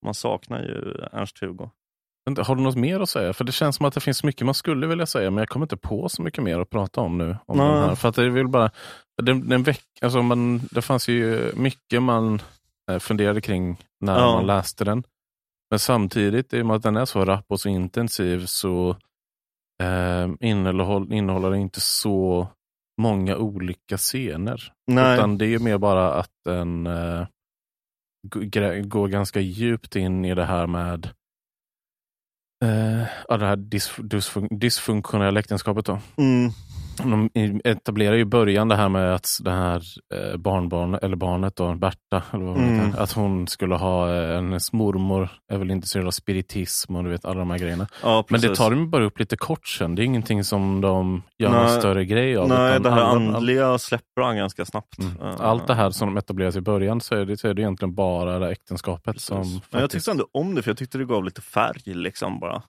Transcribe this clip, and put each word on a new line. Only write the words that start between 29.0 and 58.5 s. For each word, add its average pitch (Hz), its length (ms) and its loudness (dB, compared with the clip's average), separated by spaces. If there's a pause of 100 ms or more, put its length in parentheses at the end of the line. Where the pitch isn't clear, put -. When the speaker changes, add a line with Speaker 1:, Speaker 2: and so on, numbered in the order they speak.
Speaker 2:
ganska 101 320 -2
djupt 110 560 -2
in 92 300 0
i 92 100 0
det 90 100 0
här 87 220 0
med, 87 420 -4 (1600)
eh, 110 380 2 (240)
ja, 117 100 2
det 104 80 0
här 101 100 2
dysf-, 101 480 -6
dysfun-, 104 560 -4
dysfunktionella 104 800 0
äktenskapet 104 460 -2
då. 101 140 -2 (180)
Speaker 1:
Mm. 127 320 4 (480)
Speaker 2:
De 110 360 2
i-, 107 300 2
etablerar 104 520 2
ju 117 60 6
i 113 40 4
början 107 420 4
det 110 80 6
här 101 140 4
med 92 260 2
att - 120 -4 (160)
det 90 80 -2
här, 90 320 0 (300)
eh, 50 240 -6
barnbarn-, 90 640 0
eller 95 140 0
barnet 90 400 0
då, 87 200 -2
Berta, 92 480 -2 (100)
eller 98 120 -4
vad 90 100 -4
hon 90 80 2
Speaker 1:
Mm. 113 240 4
Speaker 2:
heter, 101 140 -2
att 101 100 -2
hon 95 360 0
skulle 92 280 -2
ha, 90 400 2
eh, 85 200 -2
hennes 90 380 -4
mormor 95 560 0 (240)
är 101 40 -2
väl 95 140 -2
intresserad 92 360 -2
av 90 40 -4
spiritism - 840 -4
och 87 80 -4
du 90 60 -4
vet, 87 160 -4
alla 92 140 -4
de 90 100 -2
här 87 80 -2
grejerna. 90 300 -4 (160)
Speaker 1:
Ja, 113 260 4
Speaker 2:
Men 117 120 4
det 117 60 4
Speaker 1:
precis. 98 100 2
Speaker 2:
tar 113 140 6
de 156 180 2
bara 151 140 2
upp 104 160 -2
lite - 180 -2
kort - 300 -6
sen. 85 280 -2
Det 95 60 0
är 117 40 2
ingenting 110 380 0
som 98 380 0
de 92 420 2 (140)
gör 107 140 2
någon 117 140 6
Speaker 1:
Nej. 117 140 4
Speaker 2:
större 98 260 2
grej 120 320 2
av, 90 120 2
Speaker 1:
Nej, 127 220 4
Speaker 2:
utan 131 120 2
Speaker 1:
det 123 80 4
här 117 100 6
Speaker 2:
alla, 117 360 4
Speaker 1:
andliga 127 400 2
släpper - 440 -4
han 120 160 0
ganska 95 280 -4
snabbt. - 340 -10
Speaker 2:
Mm. 90 220 -6
Speaker 1:
Eh. 98 200 -8
Speaker 2:
Allt 113 260 0
det - 80 4
här 101 160 4
som 104 160 -2
de 98 100 -2
etableras 95 380 -2
i 95 60 -4
början, 104 400 0
så - 140 -4
är 101 100 0
det, 101 120 -4
så 117 100 -4
är 104 60 0
det 95 80 -2
egentligen 95 340 -2
bara 90 440 0
det 92 60 -2
här 87 60 -2